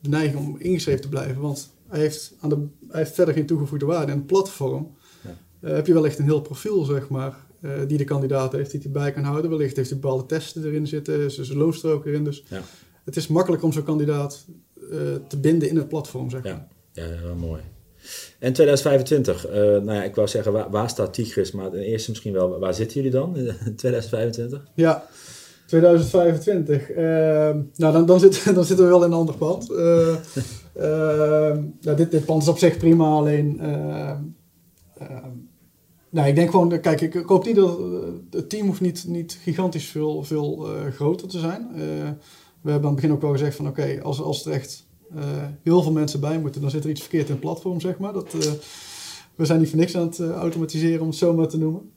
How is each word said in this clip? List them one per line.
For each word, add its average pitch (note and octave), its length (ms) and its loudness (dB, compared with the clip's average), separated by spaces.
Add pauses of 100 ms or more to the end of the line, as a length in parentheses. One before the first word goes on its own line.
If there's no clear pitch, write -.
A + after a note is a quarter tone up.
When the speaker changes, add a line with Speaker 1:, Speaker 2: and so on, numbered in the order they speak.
Speaker 1:
de C#3+ 80 -6
neiging D3 300 0
om C#3+ 200 -8
ingeschreven D#3+ 420 0
te C#3 80 -10
blijven, C#3 340 -6
want C#3+ 280 -6 (180)
hij D#3 120 -4
heeft - 400 -2
aan D#3 80 -4
de, D3 80 0 (320)
hij D#3+ 120 -6
heeft D#3 140 -4
verder D#3+ 200 4
geen D3+ 120 0
toegevoegde C#3+ 400 -2
waarde. D3+ 260 -2
En C#3+ 60 -2
het C#3 80 -6
platform, D#3 680 -2 (300)
Speaker 2:
Ja. - 440 -16
Speaker 1:
eh, D3+ 60 -2
heb D3+ 120 0
je F3+ 60 6
wel D#3 140 6
echt - 120 -2
een D3 60 0
heel D3+ 160 4
profiel, F3+ 440 -4
zeg C#3 240 -4
maar, C3 280 -6 (240)
eh, D3+ 100 -12 (160)
die D3 120 0
de C#3 60 0
kandidaat C3+ 480 -2
heeft, C#3 180 -4
die C#3+ 120 -8
hij C#3+ 80 -10
bij C#3+ 220 -2
kan C#3+ 120 -6
houden. D3+ 260 -2
Wellicht D3 260 -2
heeft C3 140 -4
hij C#3 80 -6
bepaalde C3 280 -4
testen D#3 380 -6
erin D3+ 220 -4
zitten, D3 440 -4
zijn, C3 160 -10
zijn C#3 120 -6
loonstrook D#3 480 0
erin. D3+ 180 -2
Dus C#3+ 240 -8
Speaker 2:
Ja. F#2+ 140 -10 (420)
Speaker 1:
het - 120 -10
is A#2+ 100 -4
makkelijk E3+ 360 2
om D#3+ 100 2
zo'n D3+ 100 -4
kandidaat, D3 640 -2 (460)
eh, D#3 80 -8 (300)
te C#3+ 100 -8
binden D3+ 300 4
in E3 80 0
het D3 120 0
platform, B2+ 420 -6
zeg B2+ 120 -10
maar. F#2+ 100 -8
Speaker 2:
Ja. D#2 160 -14 (240)
Ja, E2 120 -10
ja, E2+ 300 -8
mooi. E2 260 -6 (800)
En B2+ 140 0
tweeduizend C#3+ 360 6
vijfentwintig, C3 580 2
eh, - 140 -8
nou G#2 320 4
ja, G2+ 100 0
ik G2+ 120 -6
wou G#2 140 2
zeggen, G#2+ 240 0
waar, G#2+ 180 -2
waar G#2+ 200 0
staat - 240 -4
Tigris? G#2 380 -2
Maar F#2+ 180 -6
ten F#2 100 -6
eerste A2 300 -4
misschien G#2+ 220 -6
wel, F2+ 260 0
waar F#2 160 -2
zitten A2 220 -4
jullie C3+ 140 0
dan D3+ 260 -2
in A#2+ 180 -4 (100)
<laughs> G#2+ 120 -6
tweeduizend A#2+ 380 -2
vijfentwintig? A#2+ 480 -4 (120)
Speaker 1:
Ja, D#3+ 320 2 (600)
tweeduizend E3 440 6
vijfentwintig. E3 800 2
Ehm, D#3 680 2 (160)
nou, D#3 160 4
dan, E3 140 6
dan, F3+ 140 8
zit, F#3+ 240 8
<laughs> G3 100 6
dan F3+ 100 4
zitten F#3 200 6
we F3 60 8
wel F3 140 8
in E3+ 60 4
een E3+ 80 2
ander D#3 180 0
pand. - 340 -4
Eh, E3+ 380 4
Speaker 2:
<laughs> D#3+ 80 0 (580)
Speaker 1:
ehm, D3+ 880 2 (180)
nou, D3+ 160 0
dit, E3 140 2
dit D3+ 140 2
pand D#3 180 2
is D3 60 4
op E3 100 2
zich E3+ 180 6
prima, E3 280 6
alleen, D3+ 560 2
ehm, D3 600 -6 (760)
ehm, C3 320 -16 (800)
nou, D3 180 2
ik C#3 60 4
denk E3+ 160 4
gewoon, E3+ 300 4
kijk, D#3 200 2
ik, D#3+ 140 -2
ik F3 120 -4
hoop F#3+ 200 4
niet A3+ 100 2
dat, F3+ 220 4
eh, - 60 -6 (460)
het - 200 -6
team G#3+ 160 -4
hoeft F#3+ 140 -2
niet, F3 260 -2
niet E3+ 360 -8
gigantisch E3 440 -4
veel, D3+ 360 -4
veel, D3+ 520 -6
eh, C#3+ 180 -8
groter F3 360 -2
te F3+ 100 -8
zijn. F#3+ 360 -6
Eh, D#3 60 -10 (800)
we D3+ 100 -6
hebben D3 180 0
aan C#3+ 60 0
het C3+ 60 -2
begin D3+ 120 2
ook C#3+ 100 0
wel D3 100 0
gezegd C#3+ 240 -2
van, D3 120 -6
oké, C#3 340 -4
als, D3 200 -6
als - 240 -6
er D#3 60 -6
echt, - 340 -8 (280)
eh, D3 80 -10 (400)
heel E3+ 200 6
veel D#3 100 0
mensen D3+ 280 0
bij D3+ 200 -2
moeten, C#3+ 200 -6
dan C#3 100 -2
zit D3 140 -4
er D#3 60 -2
iets D3 100 -6
verkeerd D3+ 260 -2
in D3 60 -4
het C3 80 -4
platform, E3+ 400 -6
zeg F3+ 180 -6
maar. G3+ 140 -8
Dat, F3 220 -8
eh, D#3 160 -2 (840)
we E3 100 -2
zijn D#3+ 160 4
niet D#3 80 4
voor D#3 100 0
niks E3+ 180 0
aan E3+ 100 0
het, E3 120 -8
eh, E3+ 120 -4
automatiseren, E3 680 -2
om D#3+ 80 -4
het D3 80 -4
zo E3+ 180 2
maar D#3+ 140 2
te D#3+ 100 -4
noemen. D#3+ 380 -4